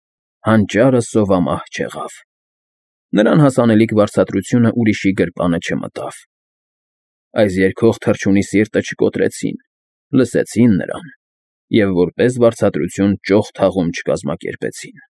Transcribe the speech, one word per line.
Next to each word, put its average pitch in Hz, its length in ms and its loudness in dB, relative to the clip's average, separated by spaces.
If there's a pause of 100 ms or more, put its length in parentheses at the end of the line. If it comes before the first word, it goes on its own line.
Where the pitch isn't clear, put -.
(440)
հանճարը 113 580 2
սովամահ 92 640 0
չեղավ։ - 540 -10 (920)
Նրան 127 280 2
հասանելիք 113 560 2
վարձատրությունը 104 760 0
ուրիշի 107 400 0
գրպանը 87 480 -2
չմտավ։ - 600 -8 (1120)
Այս 101 240 0
երկող 95 400 2
թռչունի 101 460 0
սիրտը 101 400 0
չկոտրեցին, - 720 -4 (560)
լսեցին 113 640 2
նրան, - 340 -8 (600)
և 101 240 2
որպես 90 420 0
վարձատրություն 101 800 0
ճոխ 104 340 0
թաղում 87 400 -2
չկազմակերպեցին։ - 1080 -8 (140)